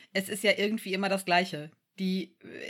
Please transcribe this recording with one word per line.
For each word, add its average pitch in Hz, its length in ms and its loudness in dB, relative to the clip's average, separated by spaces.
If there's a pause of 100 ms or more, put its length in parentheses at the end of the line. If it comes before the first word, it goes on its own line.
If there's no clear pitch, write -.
(140)
es 190 160 -2
ist 208 140 -6
ja 208 140 6
irgendwie 208 360 -2
immer 196 160 0
das 190 160 0
Gleiche. 175 460 2 (280)
Die, 190 360 -2 (340)